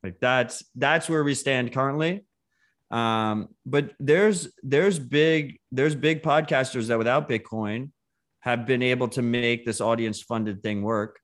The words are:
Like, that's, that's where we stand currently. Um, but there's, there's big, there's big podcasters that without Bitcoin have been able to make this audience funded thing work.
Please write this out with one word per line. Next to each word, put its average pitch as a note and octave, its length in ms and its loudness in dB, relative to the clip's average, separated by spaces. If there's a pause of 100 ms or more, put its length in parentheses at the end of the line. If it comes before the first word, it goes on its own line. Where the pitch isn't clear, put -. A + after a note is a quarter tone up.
Like, F#2 180 -12
that's, B2+ 440 0 (120)
that's C#3+ 320 2
where D#3 160 0
we C#3+ 120 0
stand B2+ 380 -2
currently. D3+ 520 -2 (640)
Um, A2+ 600 0 (180)
but C#3+ 320 0
there's, E3+ 520 2 (120)
there's E3 340 2
big, D3 640 0 (120)
there's C#3+ 220 2
big D3+ 300 0
podcasters C#3 640 0
that A#2 100 2
without B2 320 2
Bitcoin A2+ 640 -6 (480)
have A#2+ 260 -2
been B2 160 2
able B2+ 280 0
to B2+ 120 -4
make A#2+ 420 0
this A2+ 160 -4
audience A2+ 400 0
funded G#2+ 440 -6
thing G#2 180 -4
work. G#2+ 420 -4